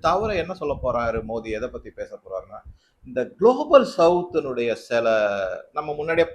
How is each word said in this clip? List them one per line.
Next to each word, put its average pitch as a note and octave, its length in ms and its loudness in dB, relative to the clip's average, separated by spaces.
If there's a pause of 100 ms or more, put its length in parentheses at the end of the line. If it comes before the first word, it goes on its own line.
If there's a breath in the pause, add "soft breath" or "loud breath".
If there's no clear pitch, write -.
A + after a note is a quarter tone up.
தவிர G3 340 0
என்ன F3 180 -4
சொல்ல D3 300 -4
போறாரு A#2 400 -2
மோடி, A2 280 -6
எதை A2 180 -4
பத்தி A2+ 200 -14
பேச G#2 260 -12
போறாருன்னா, F#2+ 440 -10 (480)
இந்த B2 200 -2
குளோபல் B3+ 580 4 (120)
சவுத்தினுடைய D3+ 760 2
சில, A#2 340 0 (640)
நம்ம D3+ 220 -4
முன்னாடியே D#3+ 420 0